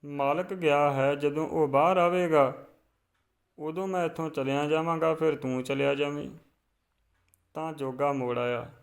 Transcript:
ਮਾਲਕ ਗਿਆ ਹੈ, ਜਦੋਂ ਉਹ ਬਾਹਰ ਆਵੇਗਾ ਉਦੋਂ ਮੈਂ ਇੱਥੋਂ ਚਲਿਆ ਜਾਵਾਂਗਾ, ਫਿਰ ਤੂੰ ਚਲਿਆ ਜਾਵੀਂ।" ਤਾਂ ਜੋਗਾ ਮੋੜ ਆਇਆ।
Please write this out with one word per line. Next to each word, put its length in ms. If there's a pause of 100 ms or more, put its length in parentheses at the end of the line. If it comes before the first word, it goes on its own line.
ਮਾਲਕ 500
ਗਿਆ 380
ਹੈ, 220
ਜਦੋਂ 340
ਉਹ 200
ਬਾਹਰ 280
ਆਵੇਗਾ 680 (920)
ਉਦੋਂ 280
ਮੈਂ 180
ਇੱਥੋਂ 260
ਚਲਿਆ 360
ਜਾਵਾਂਗਾ, 480
ਫਿਰ 220
ਤੂੰ 260
ਚਲਿਆ 320
ਜਾਵੀਂ।" 360 (1200)
ਤਾਂ 180
ਜੋਗਾ 400
ਮੋੜ 260
ਆਇਆ। 340 (100)